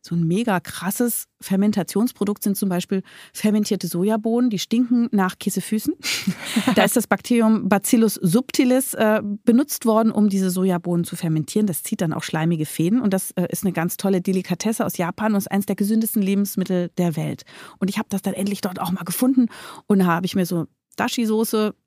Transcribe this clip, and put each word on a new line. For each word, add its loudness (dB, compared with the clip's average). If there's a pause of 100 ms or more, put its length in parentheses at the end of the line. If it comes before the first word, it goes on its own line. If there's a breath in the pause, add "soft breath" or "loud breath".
So -10
ein 2
mega 0
krasses -4 (140)
Fermentationsprodukt 0
sind 0
zum -2
Beispiel -2 (320 loud breath)
fermentierte 0
Sojabohnen, 0
die -2
stinken 2
nach 0
Käsefüßen. -2
<laughs> -2
Da 6
ist 2
das 0
Bakterium 2
Bacillus 4
subtilis, 2
äh, 2 (240)
benutzt 2
worden, 4
um 4
diese 2
Sojabohnen 0
zu -10
fermentieren. 0
Das -4
zieht -4
dann 0
auch -6
schleimige 0
Fäden 0
und 0
das, -2
äh, -2
ist -8
eine 2
ganz -2
tolle 0
Delikatesse -2
aus -6
Japan -2
und 2
ist -4
eines -2
der -2
gesündesten 0
Lebensmittel 0
der 0
Welt. -6 (360 loud breath)
Und -2
ich -4
hab -6
das -4
dann -4
endlich -4
dort -6
auch -4
mal -6
gefunden 2 (400 loud breath)
und 4
da 4
hab 2
ich -2
mir 2
so -2 (300)
Dashi-Soße 0 (120)